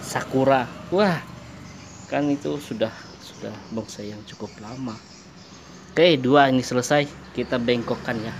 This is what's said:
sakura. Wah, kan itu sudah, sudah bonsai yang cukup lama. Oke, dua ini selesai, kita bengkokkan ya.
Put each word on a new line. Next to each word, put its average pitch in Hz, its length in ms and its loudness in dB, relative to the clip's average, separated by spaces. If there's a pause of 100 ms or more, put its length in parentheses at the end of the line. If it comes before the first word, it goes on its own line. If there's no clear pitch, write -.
sakura. 131 640 2 (240)
Wah, 180 320 2 (880)
kan 139 160 0
itu 143 320 -2
sudah, 110 320 -4 (320)
sudah 107 320 -12 (160)
bonsai 104 400 -8
yang 104 160 -12
cukup - 320 -12
lama. 113 400 -10 (960)
Oke, 160 240 6
dua 135 320 8
ini 131 80 6
selesai, 127 480 2 (240)
kita 123 240 -2
bengkokkan 120 640 0
ya. 110 200 -8